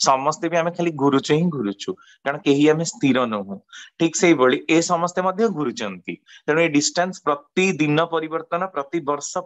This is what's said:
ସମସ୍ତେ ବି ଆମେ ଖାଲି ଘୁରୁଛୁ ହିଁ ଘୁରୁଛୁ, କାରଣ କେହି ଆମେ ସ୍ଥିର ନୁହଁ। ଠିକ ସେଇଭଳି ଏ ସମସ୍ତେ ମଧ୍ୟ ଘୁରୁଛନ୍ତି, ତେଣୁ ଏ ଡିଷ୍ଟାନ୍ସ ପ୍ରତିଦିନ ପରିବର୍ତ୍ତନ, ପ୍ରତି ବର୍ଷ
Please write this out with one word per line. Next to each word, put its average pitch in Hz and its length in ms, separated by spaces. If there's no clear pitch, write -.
ସମସ୍ତେ 147 480
ବି 165 80
ଆମେ 170 140
ଖାଲି 170 220
ଘୁରୁଛୁ 139 420
ହିଁ 165 140
ଘୁରୁଛୁ, 110 420
କାରଣ 143 200
କେହି 143 320
ଆମେ 160 140
ସ୍ଥିର 131 420
ନୁହଁ। 101 300
ଠିକ 165 200
ସେଇଭଳି 139 400
ଏ 160 100
ସମସ୍ତେ 175 420
ମଧ୍ୟ 185 260
ଘୁରୁଛନ୍ତି, 113 680
ତେଣୁ 151 180
ଏ 170 80
ଡିଷ୍ଟାନ୍ସ 170 540
ପ୍ରତିଦିନ 151 840
ପରିବର୍ତ୍ତନ, 165 600
ପ୍ରତି - 340
ବର୍ଷ 143 320